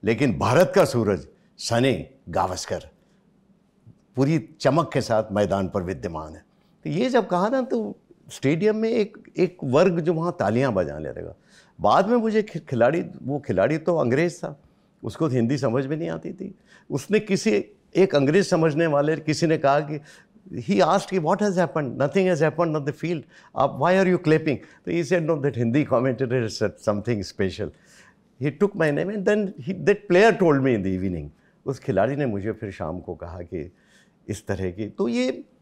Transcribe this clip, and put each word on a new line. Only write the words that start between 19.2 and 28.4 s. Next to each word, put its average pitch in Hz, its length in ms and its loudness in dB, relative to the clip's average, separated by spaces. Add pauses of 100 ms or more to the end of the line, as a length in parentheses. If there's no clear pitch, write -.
ने 156 120 2
कहा 143 220 4
कि 151 200 -8 (480)
he 165 280 -4
asked 185 340 2
कि 190 80 0
"What 170 180 0
has 202 200 0
happened? 156 400 -2
Nothing 147 320 2
has 160 140 2
happened 160 340 0
on 147 100 -4
the 143 100 -4
field. 165 260 -6 (340)
आप, 135 240 0
why 160 140 2
are 190 120 4
you 180 180 2
clapping?" 156 320 2 (280)
तो 180 80 -4
he 170 100 0 (100)
said, 170 180 0
"No, 165 60 2
that 135 220 -2
Hindi 120 240 2 (100)
commentator 127 500 0
has 107 200 -4
said 101 160 -2 (100)
something 104 300 -2 (140)
special." 95 380 -4 (680)